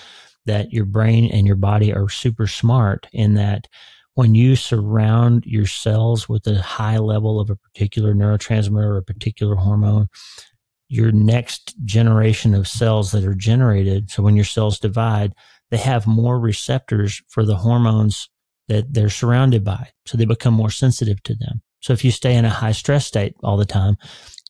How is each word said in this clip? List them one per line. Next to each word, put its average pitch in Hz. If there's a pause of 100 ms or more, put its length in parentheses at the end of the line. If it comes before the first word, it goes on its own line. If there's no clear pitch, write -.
(460)
that 104
your 107
brain 110
and 104
your 101
body 104
are 95
super 110
smart 117
in 104
that 104 (480)
when 117
you 127
surround 113
your 107
cells 110
with 107
a 104
high 110
level 107
of 104
a 101
particular 104
neurotransmitter 104
or 104
a 92
particular 104
hormone, 104 (840)
your 113
next 107 (100)
generation 110
of 98
cells 107
that 104
are 98
generated, 101
so -
when 104
your 104
cells 107
divide, 107 (360)
they 117
have 117
more 117
receptors 113
for 110
the 104
hormones 110 (380)
that 110
they're 104
surrounded 120
by. 101 (160)
So -
they 117
become 113
more 110
sensitive 120
to 113
them. 110 (180)
So -
if 117
you 127
stay 123
in 117
a 117
high 110
stress 139
state -
all 101
the 101
time, 98 (520)